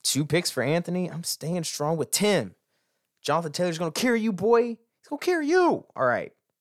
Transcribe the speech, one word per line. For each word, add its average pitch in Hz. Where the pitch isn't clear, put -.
Two -
picks 170
for 127
Anthony. 175
I'm 165
staying 165
strong 151
with 151
Tim. 180
Jonathan 156
Taylor's 175
gonna 160
carry 233
you, 220
boy. 233
He's -
gonna 294
carry 330
you. 339
All 131
right, 110